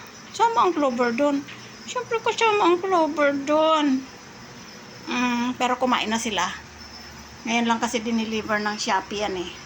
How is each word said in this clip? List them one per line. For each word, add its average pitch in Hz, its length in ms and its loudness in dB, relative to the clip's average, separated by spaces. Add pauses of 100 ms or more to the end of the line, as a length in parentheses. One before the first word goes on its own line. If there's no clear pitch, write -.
(300)
Sama 453 340 4
ang 359 80 4
Clover 254 380 2
dun. 277 320 2 (420)
Syempre, 466 380 -4
kasama 427 480 4
ang 349 80 6
Clover 311 560 2
dun. 302 720 4 (1040)
Mm, 247 480 0
pero 247 180 2
kumain 247 320 0
na 226 140 0
sila. 185 240 0 (960)
Ngayon 233 240 0
lang 233 160 2
kasi 240 160 -2
dineliver 220 640 -2
ng 208 160 -2
Shopee 208 480 -2
yan, 190 80 -4
eh. 175 160 -6 (160)